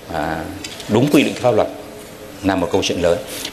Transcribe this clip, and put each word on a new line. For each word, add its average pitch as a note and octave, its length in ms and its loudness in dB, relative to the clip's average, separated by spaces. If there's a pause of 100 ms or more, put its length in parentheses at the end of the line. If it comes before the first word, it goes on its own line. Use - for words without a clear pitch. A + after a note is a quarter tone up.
(120)
à, D#2+ 320 -2 (440)
đúng A#2+ 240 6
quy D#3 100 8
định - 120 0
pháp - 160 2
luật G#2+ 180 4 (760)
là F#2+ 120 2
một F2 160 0
câu F#2+ 120 2
chuyện - 160 -2
lớn. E2+ 180 4 (340)